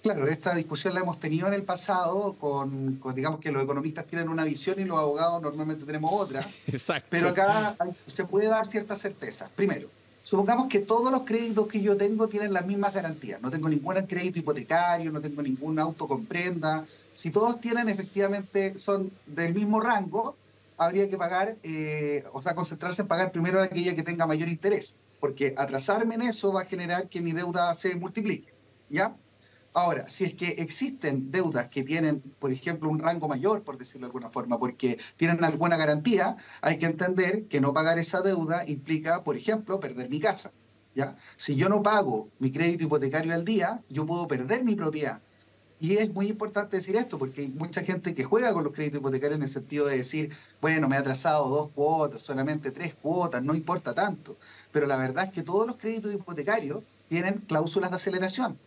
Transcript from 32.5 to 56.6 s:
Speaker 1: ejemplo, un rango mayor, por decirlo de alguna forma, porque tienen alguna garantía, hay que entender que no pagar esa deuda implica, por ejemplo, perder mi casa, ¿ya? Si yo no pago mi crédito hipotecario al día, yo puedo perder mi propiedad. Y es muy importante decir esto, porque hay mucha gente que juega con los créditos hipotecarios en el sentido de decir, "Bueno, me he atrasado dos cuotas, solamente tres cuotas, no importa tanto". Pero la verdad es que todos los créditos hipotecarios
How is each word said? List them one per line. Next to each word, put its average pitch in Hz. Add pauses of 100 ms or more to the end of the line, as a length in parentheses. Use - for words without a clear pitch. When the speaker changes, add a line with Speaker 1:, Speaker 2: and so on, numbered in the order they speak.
Speaker 1:
ejemplo, 156
un 156
rango 160
mayor, 185
por 131
decirlo 127
de -
alguna 120
forma, 117
porque 120 (180)
tienen 170
alguna 165
garantía, 156 (260)
hay 156
que 165
entender 185
que 143
no 139
pagar 160
esa 180
deuda 170
implica, 156
por 143
ejemplo, 208
perder 127
mi 151
casa, 196 (460)
¿ya? 135 (220)
Si -
yo 175
no 208
pago 196 (120)
mi 131
crédito 170
hipotecario 151
al 170
día, 214
yo 147
puedo 170
perder 147
mi 214
propiedad. 151 (580)
Y 185
es 214
muy 196
importante 208
decir 190
esto, 240
porque 135
hay 139
mucha 156
gente 180
que 131
juega 226
con 147
los 147
créditos 147
hipotecarios 139
en 147
el 139
sentido 143
de 135
decir, 147 (280)
"Bueno, 156
me 135
he -
atrasado 135
dos 151
cuotas, 147
solamente 143
tres 170
cuotas, 160
no 151
importa 165
tanto". 185 (360)
Pero 147
la 139
verdad 131
es 190
que 165
todos 202
los 240
créditos 214
hipotecarios 165 (280)